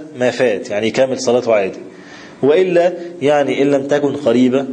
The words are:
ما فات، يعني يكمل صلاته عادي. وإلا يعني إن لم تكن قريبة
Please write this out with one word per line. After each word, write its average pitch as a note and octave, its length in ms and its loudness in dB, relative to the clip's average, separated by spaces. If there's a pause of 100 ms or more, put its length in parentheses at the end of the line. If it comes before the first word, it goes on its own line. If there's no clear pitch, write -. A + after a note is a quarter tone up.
(180)
ما B2 120 2
فات، A#2 400 -2
يعني G#2 160 -2
يكمل A#2+ 340 0
صلاته A#2 340 0
عادي. F#2+ 240 -2 (640)
وإلا F3 500 2 (300)
يعني C3+ 400 2
إن C#3+ 80 2
لم C#3 160 0
تكن C#3+ 300 0
قريبة B2 560 2